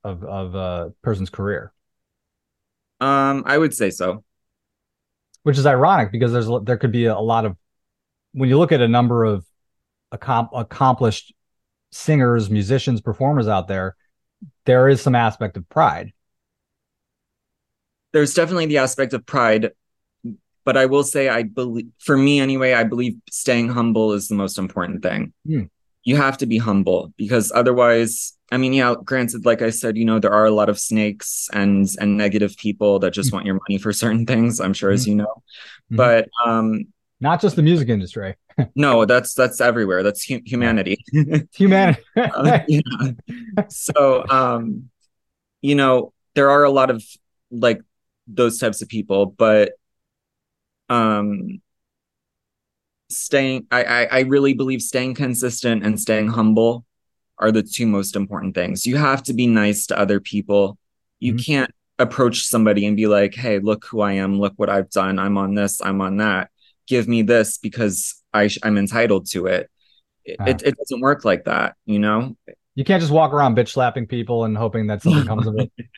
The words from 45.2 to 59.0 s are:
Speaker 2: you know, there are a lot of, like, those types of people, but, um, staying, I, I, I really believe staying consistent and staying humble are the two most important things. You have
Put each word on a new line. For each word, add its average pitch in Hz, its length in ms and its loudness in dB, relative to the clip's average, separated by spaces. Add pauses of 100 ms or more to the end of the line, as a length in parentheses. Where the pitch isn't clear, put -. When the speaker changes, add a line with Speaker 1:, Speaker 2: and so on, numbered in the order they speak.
Speaker 2:
you 143 140 2
know, 131 360 2 (220)
there 139 160 4
are 143 140 6
a 143 80 6
lot 131 180 4
of, 113 140 -2 (480)
like, 117 300 0 (440)
those 117 320 0
types 110 240 -4
of 113 80 -14
people, 101 380 -2
but, 107 460 2 (1160)
um, 104 720 -2 (1500)
staying, 131 600 -2
I, 123 120 2
I, 120 220 2
I 131 160 0
really 139 340 2
believe 131 260 -4
staying 127 320 -4
consistent 120 720 -2
and 107 140 -2
staying 110 300 0
humble 113 540 2 (540)
are 110 140 2
the 110 120 2
two 120 220 -4
most 101 300 -2
important 98 400 -6
things. 92 320 -4
You 127 100 0
have 139 260 0